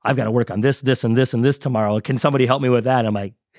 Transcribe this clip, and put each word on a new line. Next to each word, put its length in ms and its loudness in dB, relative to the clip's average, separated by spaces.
I've 120 0
gotta 160 -2
work 180 0
on 100 -4
this, 200 0
this, 240 0
and 120 2
this, 180 2
and 100 0
this 140 2
tomorrow. 420 -2
Can 180 -4
somebody 280 2
help 160 0
me 60 0
with 160 2
that?" 220 0
I'm 80 -2
like, 200 -8